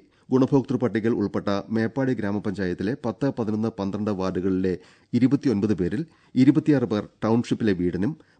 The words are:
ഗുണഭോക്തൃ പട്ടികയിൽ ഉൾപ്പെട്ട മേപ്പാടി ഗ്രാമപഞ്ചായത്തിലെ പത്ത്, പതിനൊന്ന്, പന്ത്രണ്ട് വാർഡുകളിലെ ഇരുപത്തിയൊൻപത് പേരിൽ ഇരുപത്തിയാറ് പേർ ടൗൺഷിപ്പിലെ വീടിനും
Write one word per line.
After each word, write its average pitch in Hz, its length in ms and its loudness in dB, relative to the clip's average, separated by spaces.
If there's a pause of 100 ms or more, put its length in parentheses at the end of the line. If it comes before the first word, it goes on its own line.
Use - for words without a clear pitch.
(300)
ഗുണഭോക്തൃ 127 460 2
പട്ടികയിൽ 110 360 0
ഉൾപ്പെട്ട 101 360 -2 (220)
മേപ്പാടി 120 440 -2
ഗ്രാമപഞ്ചായത്തിലെ 101 920 -4
പത്ത്, 123 340 -4
പതിനൊന്ന്, 110 300 -2
പന്ത്രണ്ട് 101 420 -4
വാർഡുകളിലെ 92 680 -2 (340)
ഇരുപത്തിയൊൻപത് 117 640 2
പേരിൽ 95 320 -2 (280)
ഇരുപത്തിയാറ് 131 500 4
പേർ 104 240 -2 (160)
ടൗൺഷിപ്പിലെ 113 480 2
വീടിനും 90 400 0 (280)